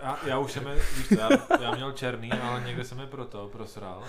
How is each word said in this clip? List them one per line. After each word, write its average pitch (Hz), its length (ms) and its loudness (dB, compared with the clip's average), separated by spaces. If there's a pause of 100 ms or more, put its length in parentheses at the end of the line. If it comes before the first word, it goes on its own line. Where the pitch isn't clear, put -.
já, 135 240 -4
já 135 140 0
už 139 120 -2
jsem 127 160 -6
je, 139 80 -4
víš - 320 6
co, 214 120 8
já, 220 100 4 (320)
já - 140 -2
měl 135 160 -4
černý, 117 400 -6
ale 123 360 -2
někde 123 160 -6
jsem 127 160 -10
je 139 60 -8
proto 104 460 -10
prosral 101 580 -12